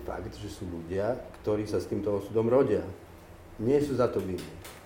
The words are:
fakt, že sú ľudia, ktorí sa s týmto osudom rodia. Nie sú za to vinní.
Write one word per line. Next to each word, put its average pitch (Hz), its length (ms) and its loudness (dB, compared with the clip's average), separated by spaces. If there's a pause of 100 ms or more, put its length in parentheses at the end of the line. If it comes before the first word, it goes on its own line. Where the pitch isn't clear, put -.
fakt, 90 320 -6
že 101 160 -10
sú - 160 -10
ľudia, 90 480 -2 (300)
ktorí 107 240 2
sa 101 100 0
s - 80 -2
týmto 101 320 0
osudom 113 320 2
rodia. 120 320 6 (800)
Nie 131 160 6
sú 143 160 2
za 117 160 4
to - 80 -2
vinní. 95 380 -4 (300)